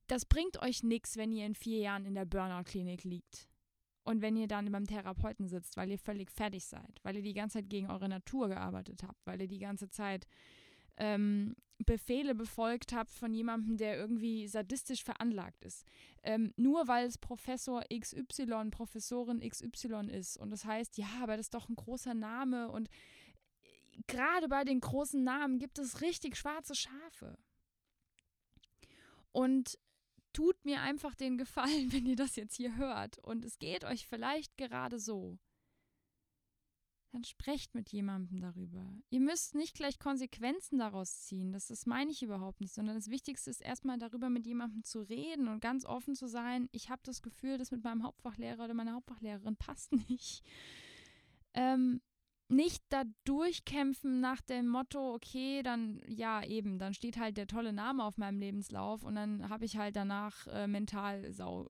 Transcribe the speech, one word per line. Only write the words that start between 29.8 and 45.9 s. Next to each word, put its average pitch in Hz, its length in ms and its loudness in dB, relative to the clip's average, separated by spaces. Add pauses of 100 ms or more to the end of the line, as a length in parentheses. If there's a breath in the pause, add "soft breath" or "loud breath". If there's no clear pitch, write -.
tut 330 320 6
mir 285 160 2
einfach 285 320 0
den 254 240 0
Gefallen, 262 540 2
<laughs> - 20 0
wenn 254 140 4
ihr 254 80 6
das 254 200 2
jetzt 214 200 -6
hier 240 200 -2
hört 226 440 -2
und 226 260 -6
es 233 140 -10
geht - 260 -4
euch 233 220 -4
vielleicht 262 500 -2
gerade 240 420 -4
so, 190 380 -6 (1700)
dann 240 120 -8
sprecht - 500 -6
mit 226 180 -6
jemandem 190 500 -4
darüber. 180 440 -8 (240)
Ihr 254 120 4
müsst 302 340 2
nicht 302 200 -2
gleich 285 220 -2
Konsequenzen 269 800 0
daraus 202 440 0
ziehen, 185 300 -4
das, 190 160 -6
das - 180 -6
meine 254 260 2
ich 285 100 -4
überhaupt 196 400 -4
nicht, 190 120 -6
sondern 214 220 -2
das 214 140 -6
Wichtigste 262 400 -6
ist 247 120 -8
erstmal - 360 -2
darüber 233 320 -4
mit 240 160 2
jemandem 233 380 -2
zu - 180 -6
reden 269 460 -2
und 220 120 -2
ganz 254 260 0
offen 254 300 -2